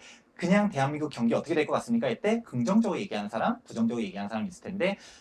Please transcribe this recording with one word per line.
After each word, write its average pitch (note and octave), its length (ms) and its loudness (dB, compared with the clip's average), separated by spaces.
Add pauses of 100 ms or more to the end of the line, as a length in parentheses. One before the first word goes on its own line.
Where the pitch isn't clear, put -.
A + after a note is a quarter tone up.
(360)
"그냥 G3+ 340 4
대한민국 C#3+ 400 0
경기 A#2 240 0
어떻게 D3+ 200 0
될 D3+ 140 2
것 D3+ 60 -2
같습니까?" A#2 340 0
할 A#2 140 -2
때 A3+ 220 2
긍정적으로 F3 560 2
얘기하는 G#2 300 -6
사람, C3 340 -2
부정적으로 A#2 400 -2
얘기하는 G2+ 260 -6
사람이 A2 180 -4
있을 - 160 -12
텐데 A2+ 340 -2 (240)